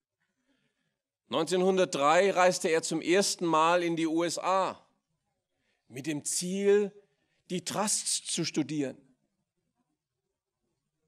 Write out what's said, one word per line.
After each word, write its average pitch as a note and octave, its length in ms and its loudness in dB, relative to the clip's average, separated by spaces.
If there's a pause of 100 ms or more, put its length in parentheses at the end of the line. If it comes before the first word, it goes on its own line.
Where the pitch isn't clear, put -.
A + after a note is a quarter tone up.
(1300)
Neunzehnhundertdrei F3+ 1040 2
reiste F#3 380 2
er D#3+ 120 2
zum D#3+ 180 -4
ersten F#3 460 0
Mal E3 380 4
in E3+ 120 -2
die D#3+ 120 -2
U E3 160 0
S E3+ 160 -4
A F3+ 440 -2 (1040)
mit B2+ 200 -14
dem D3 160 -6
Ziel, G3 680 0 (600)
die F3 120 -6
Trusts - 640 -4
zu - 180 -4
studieren. D3 540 -4 (2000)